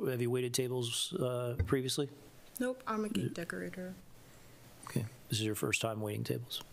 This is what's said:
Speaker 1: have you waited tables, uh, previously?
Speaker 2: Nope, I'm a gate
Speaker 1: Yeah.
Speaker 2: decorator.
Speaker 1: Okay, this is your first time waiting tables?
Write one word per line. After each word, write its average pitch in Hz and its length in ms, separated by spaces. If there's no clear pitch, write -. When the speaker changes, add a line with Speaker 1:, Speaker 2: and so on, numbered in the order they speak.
Speaker 1:
have 123 120
you 120 100
waited 123 220
tables, 123 600
uh, 123 420
previously? 135 420
Speaker 2:
Nope, 254 240
I'm 214 160
a 208 60
gate 202 160
Speaker 1:
Yeah. - 80
Speaker 2:
decorator. 180 600
Speaker 1:
Okay, - 180
this 113 120
is 110 60
your 107 80
first - 280
time 110 180
waiting 107 240
tables? 123 480